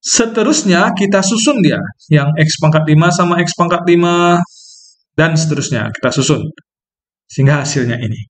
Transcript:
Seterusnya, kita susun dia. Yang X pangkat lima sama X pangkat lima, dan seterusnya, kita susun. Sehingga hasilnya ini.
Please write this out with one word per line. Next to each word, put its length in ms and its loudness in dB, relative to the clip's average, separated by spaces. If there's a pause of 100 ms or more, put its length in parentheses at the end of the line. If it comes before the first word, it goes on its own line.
Seterusnya, 920 0
kita 260 0
susun 400 0
dia. 160 0 (320)
Yang 300 2
X 180 0
pangkat 320 2
lima 240 4
sama 240 0
X 160 -2
pangkat 320 -2
lima, 560 2 (720)
dan 240 2
seterusnya, 560 -2
kita 160 -2
susun. 320 0 (880)
Sehingga 320 2
hasilnya 400 -4
ini. 280 -8